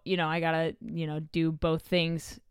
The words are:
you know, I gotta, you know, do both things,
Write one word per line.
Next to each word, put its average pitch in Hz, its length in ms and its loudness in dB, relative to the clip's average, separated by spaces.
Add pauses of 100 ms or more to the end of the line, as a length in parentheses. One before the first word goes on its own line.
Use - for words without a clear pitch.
you 185 120 0
know, 165 120 2
I 165 120 0
gotta, 165 400 2
you 160 260 -6
know, 151 140 -4
do 160 320 0
both 160 300 0
things, 165 560 0 (120)